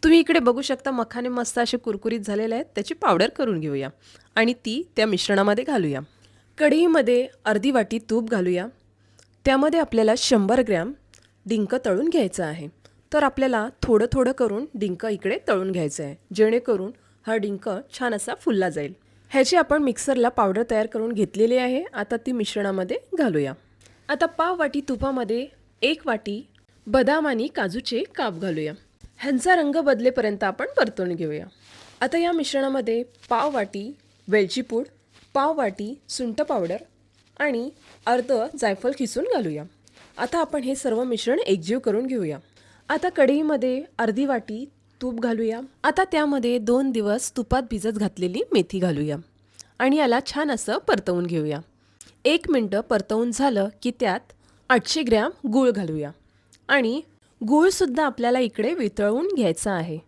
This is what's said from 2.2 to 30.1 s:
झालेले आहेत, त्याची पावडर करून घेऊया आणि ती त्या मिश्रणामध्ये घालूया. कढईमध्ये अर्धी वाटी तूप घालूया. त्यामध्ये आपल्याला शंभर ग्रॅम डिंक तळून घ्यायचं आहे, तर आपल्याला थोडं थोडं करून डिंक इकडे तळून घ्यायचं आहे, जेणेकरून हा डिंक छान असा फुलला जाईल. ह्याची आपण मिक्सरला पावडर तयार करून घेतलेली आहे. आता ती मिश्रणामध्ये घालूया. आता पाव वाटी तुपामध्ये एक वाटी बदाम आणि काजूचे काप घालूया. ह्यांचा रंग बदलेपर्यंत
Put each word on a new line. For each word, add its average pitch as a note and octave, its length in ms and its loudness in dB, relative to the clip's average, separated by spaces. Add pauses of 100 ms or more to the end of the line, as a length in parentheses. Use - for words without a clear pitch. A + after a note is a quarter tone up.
झालेले G#3+ 340 -4
आहेत, B3+ 100 -4 (100)
त्याची G#3+ 200 -6
पावडर A3 340 2
करून A#3 320 -2
घेऊया C#3 280 -4 (460)
आणि A3+ 180 4
ती A#3+ 300 -6 (140)
त्या A3 100 2
मिश्रणामध्ये G3+ 580 2
घालूया. E3 360 -2 (580)
कढईमध्ये D4 680 4 (180)
अर्धी G#3+ 260 2
वाटी A3+ 280 0 (120)
तूप A3 200 0
घालूया. F3+ 360 0 (800)
त्यामध्ये C#4+ 360 4
आपल्याला A3+ 380 2
शंभर A3+ 420 2
ग्रॅम G#3+ 320 0 (540)
डिंक G#3+ 280 0
तळून B3 340 0
घ्यायचं G#3+ 360 0
आहे, D#3 240 -8 (440)
तर D4+ 100 2
आपल्याला C4 460 0 (140)
थोडं A3+ 300 4
थोडं B3+ 200 2
करून A#3+ 420 -2
डिंक G3 320 -4
इकडे G#3+ 320 -2 (100)
तळून F#3+ 240 0
घ्यायचं D#3 320 -4
आहे, C#3+ 100 -10 (200)
जेणेकरून A3 560 2 (360)
हा A3 100 -2
डिंक G3+ 320 -4 (300)
छान A#3+ 160 -2
असा G#3 200 -6
फुलला F#3+ 340 0
जाईल. D3 240 -6 (380)
ह्याची C4+ 260 4
आपण D4+ 260 2
मिक्सरला B3+ 460 2
पावडर G#3+ 420 2
तयार A3 160 2
करून A3+ 260 -4
घेतलेली A3 440 2
आहे. B3+ 360 0
आता A3+ 240 -4
ती A#3+ 160 -4
मिश्रणामध्ये G3+ 640 -2 (220)
घालूया. D3+ 340 2 (560)
आता D4 180 0
पाव E4 320 0
वाटी C#4+ 300 -2
तुपामध्ये B3 580 -2 (360)
एक D4+ 240 0
वाटी A3 400 -4 (400)
बदाम C4 400 2
आणि A#3+ 200 0
काजूचे A3+ 560 -4 (120)
काप G#3 240 -4
घालूया. D#3 340 -4 (460)
ह्यांचा C#4 380 2
रंग D4 200 2
बदलेपर्यंत B3 680 0